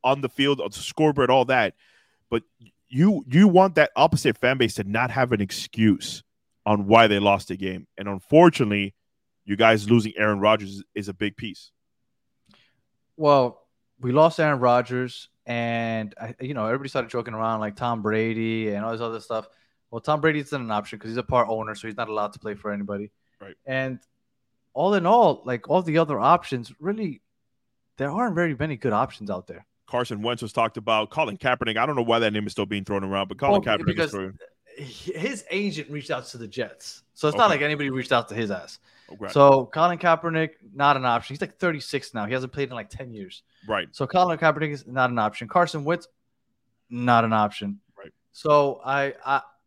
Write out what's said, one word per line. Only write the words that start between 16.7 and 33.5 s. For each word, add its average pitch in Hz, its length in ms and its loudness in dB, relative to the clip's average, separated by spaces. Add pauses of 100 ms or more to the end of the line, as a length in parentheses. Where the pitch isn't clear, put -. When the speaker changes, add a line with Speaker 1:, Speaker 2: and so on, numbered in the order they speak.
Speaker 2:
started 123 220 -6
joking 117 220 -6
around, 110 260 -4
like, 107 160 -6
Tom 117 260 -4
Brady 110 680 -2
and 104 160 -6
all 113 60 -6
this 117 100 -8
other 113 180 -8
stuff. 110 280 -8 (440)
Well, 117 100 -12
Tom 151 200 -2
Brady's 151 300 -4
not 139 100 -6
an 117 100 -8
option 104 280 -6
'cause 110 100 -14
he's 113 80 -6
a 123 60 -6
part 120 260 0
owner, 110 260 -6
so 107 120 -14
he's 107 100 -12
not 113 120 -8
allowed 104 240 -4
to - 60 -20
play 107 160 -10
for 104 160 -10
anybody. 101 400 -8 (300)
Speaker 1:
Right. 98 140 -20 (100)
Speaker 2:
And 131 340 -6 (760)
all 180 200 0
in 185 120 0
all, 202 400 4
like, 120 240 -6
all 175 120 4
the 160 160 -2
other 147 220 0
options, 127 600 0
really, 190 420 -6 (760)
there 139 120 -4
aren't 202 260 -4
very 165 200 0
many 143 220 -6
good 110 160 -2
options 107 360 -2
out 92 180 -8
there. 82 180 -18 (220)
Speaker 1:
Carson 120 340 -6
Wentz 117 220 -4
was 107 100 -10
talked 113 240 -2
about. 107 320 -2
Colin 120 280 -4
Kaepernick, 120 380 -2
I 113 100 0
don't 147 100 -4
know 123 80 -2
why 117 160 2
that 113 120 2
name 104 140 -4
is 92 80 -10
still 101 140 -4
being 101 180 -6
thrown 98 180 -4
around, 98 240 -4
but 95 100 -14
Colin 202 240 2